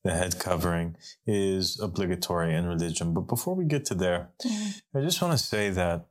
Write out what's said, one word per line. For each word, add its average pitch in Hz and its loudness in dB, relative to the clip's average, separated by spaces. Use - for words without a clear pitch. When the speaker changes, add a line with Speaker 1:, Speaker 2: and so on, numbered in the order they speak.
Speaker 1:
the 87 2
head 90 0
covering 85 0
is 98 0
obligatory 90 0
in 85 2
religion. 85 0
But 95 0
before 180 -2
we 185 0
get 147 2
to 95 -2
there, 87 0
Speaker 2:
Mm. 214 -2
Speaker 1:
I 135 2
just 175 0
wanna 170 2
say 104 2
that 85 2